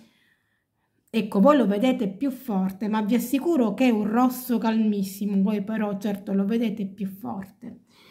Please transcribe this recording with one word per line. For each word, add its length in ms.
ecco, 300
voi 160
lo 100
vedete 440
più 200
forte, 600
ma 120
vi 140
assicuro 580
che 140
è 20
un 160
rosso 520
calmissimo, 840
voi 220
però 340
certo 360
lo 120
vedete 400
più 220
forte. 760